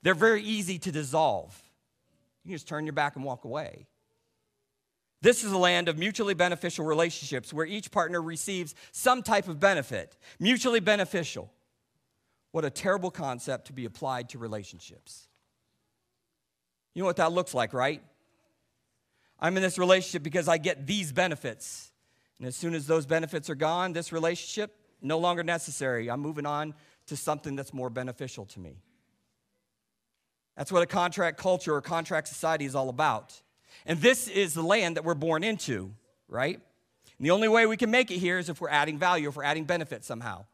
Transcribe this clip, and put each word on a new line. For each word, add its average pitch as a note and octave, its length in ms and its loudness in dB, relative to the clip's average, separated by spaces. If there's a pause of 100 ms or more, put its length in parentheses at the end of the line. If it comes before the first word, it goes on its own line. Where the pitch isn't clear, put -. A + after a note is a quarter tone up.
They're F#3 120 6
very G#3+ 280 4
easy G#3 360 -4
to F#3 140 -6
dissolve. C3 680 -2 (840)
You E3+ 60 -14
can F#3+ 40 -8
just - 140 -12
turn D3+ 180 -6
your D#3 60 -6
back C#3+ 240 0
and C3 80 -8
walk B2+ 200 -8
away. C3 420 -10 (1400)
This A#3 200 6
is G#3+ 80 -4
a F#3+ 80 2
land F3 300 4
of D#3 100 -2
mutually G3+ 360 0
beneficial E3+ 500 0
relationships D3+ 680 -2
where D#3 140 -2
each G3+ 240 -10
partner F3 320 0
receives E3 520 -6 (180)
some B3+ 300 4
type G3+ 260 2
of D#3 100 -6
benefit. D3 580 2 (220)
Mutually A#3 420 4
beneficial. F#3 720 0 (1000)
What D#3+ 120 -2
a C#3 60 0
terrible F#3 400 0
concept C3 560 -6
to D3 60 -18
be B2+ 120 -10
applied B2 460 -6
to B2+ 80 -14
relationships. - 920 -12 (1700)
You - 80 -4
know - 40 2
what F3 100 0
that E3+ 160 4
looks F3 220 0
like, A#2 180 0
right? C3 300 -2 (1400)
I'm F3 180 0
in F#3+ 60 2
this F#3 160 0
relationship F3+ 440 4
because D#3 260 -2
I E3 100 4
get D3 280 -4
these F3+ 260 -4
benefits. E3+ 800 -4 (460)
And B2+ 100 -10
as B2+ 80 -10
soon E3+ 180 -4
as D3 120 -4
those D#3+ 200 2
benefits D#3+ 420 -2
are D#3 60 -4
gone, E3 380 0
this E3 200 -6
relationship, E3+ 640 -4 (240)
no D#3 180 -2
longer F3 240 0
necessary. C#3 680 -2
I'm C3 100 -4
moving D3 240 -6
on D3 300 -4 (320)
to D3 100 -10
something C#3+ 400 -4
that's C#3 160 -10
more B2+ 160 -6
beneficial B2 580 -10
to - 140 -18
me. F2 220 -16 (1700)
That's C#3+ 160 -8
what F3 100 6
a E3+ 40 2
contract F3 520 0
culture F3+ 360 0
or C#3+ 60 0
contract E3 480 -4
society D#3+ 360 -2
is C3+ 100 -6
all C3+ 140 0
about. B2+ 520 -2 (460)
And D#3+ 140 0
this A#3+ 280 6
is F#3 240 0
the E3 100 -2
land E3+ 340 4
that D#3 80 -4
we're E3+ 100 2
born D#3 280 0
into, B2+ 500 -4 (360)
right? C3+ 320 -2 (580)
And C3+ 80 -2
the D#3+ 40 4
only G#3+ 180 6
way A3+ 160 8
we A3 140 2
can A#3 120 2
make B3 200 4
it F3+ 80 -2
here F3+ 200 2
is F3 100 -4
if D#3 120 -6
we're E3+ 80 -4
adding D3 300 2
value, E3+ 300 2
if C#3 80 -8
we're C#3+ 80 -8
adding D#3 200 0
benefit D3 400 -4
somehow. A2+ 500 -10